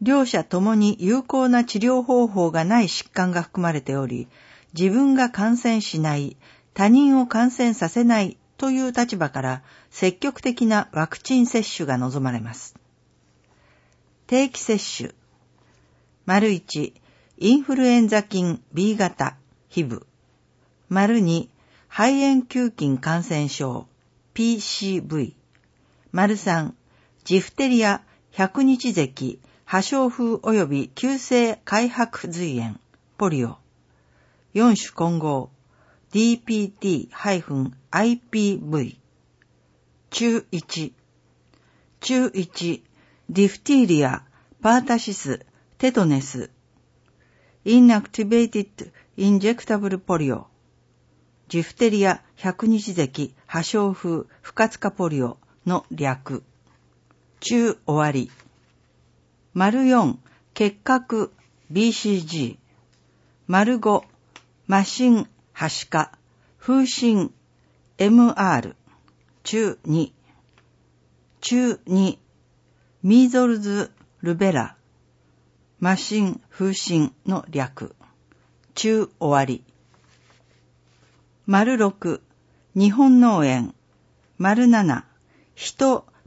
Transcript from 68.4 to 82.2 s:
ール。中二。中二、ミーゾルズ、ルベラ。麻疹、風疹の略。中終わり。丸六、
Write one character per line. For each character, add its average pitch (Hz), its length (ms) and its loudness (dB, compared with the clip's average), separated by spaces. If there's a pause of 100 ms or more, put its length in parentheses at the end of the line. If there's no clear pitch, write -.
ー 131 100 0
ル。 - 140 -14 (680)
中 214 400 -4
二。 156 300 -2 (1300)
中 240 460 0
二、 190 320 0 (840)
ミ 233 240 6
ー - 40 0
ゾ 247 160 2
ル 233 120 0
ズ、 202 340 -4 (300)
ル 170 120 -2
ベ 190 180 0
ラ。 120 240 -4 (1080)
麻 185 140 0
疹、 202 520 -4
風 190 240 -4
疹 165 400 -2 (140)
の 190 240 -4
略。 135 460 -8 (800)
中 220 440 0
終 151 140 -2
わ 139 120 2
り。 131 200 -6 (1800)
丸 214 320 2
六、 196 460 -2 (540)